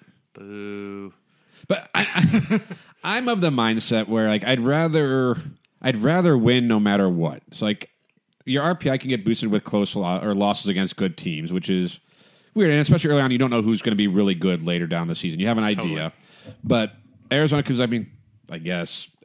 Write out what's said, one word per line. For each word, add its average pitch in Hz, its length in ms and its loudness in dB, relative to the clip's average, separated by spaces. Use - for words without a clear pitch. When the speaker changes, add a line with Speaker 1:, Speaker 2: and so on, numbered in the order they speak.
Speaker 1:
Boo. 101 800 -14
Speaker 2:
But - 260 -4
I, 202 100 0
I, 196 560 2
<laughs> 202 140 -2
I'm 254 100 -2
of 220 120 0
the 170 100 2
mindset 110 580 0
where, 110 200 2
like, 107 160 0
I'd 127 160 2
rather, 135 800 2
I'd 123 180 0
rather 160 380 4
win 120 300 4
no 110 140 4
matter 101 280 4
what. 82 340 -2
So, - 120 -8
like, 104 260 -4
your 135 180 -2
R 175 120 0
P 151 160 -2
I 135 80 0
can 131 100 -8
get 113 160 -2
boosted 113 260 0
with 104 140 2
close 101 300 -2
lo-, 90 260 -2
or 104 140 -2
losses 101 320 0
against 95 300 -2
good 92 200 -2
teams, 82 360 -8
which 90 180 -2
is 90 300 -2
weird. 190 160 4
And 147 100 4
especially 156 300 2
early 143 120 4
on, 131 80 2
you 123 80 2
don't 127 120 2
know 117 120 2
who's 110 200 0
gonna 110 140 0
be 104 100 4
really 98 280 2
good 85 300 0
later 87 220 -2
down 85 220 -4
the 85 60 -4
season. 82 260 -6
You 98 80 -2
have 113 100 0
an 110 60 0
idea. 85 480 -4
Speaker 1:
Totally. - 180 -20
Speaker 2:
But 110 320 0
Arizona, 143 300 2
'cause, 127 180 -2
I 123 60 0
mean, 113 240 -4
I 85 80 -10
guess 85 500 -8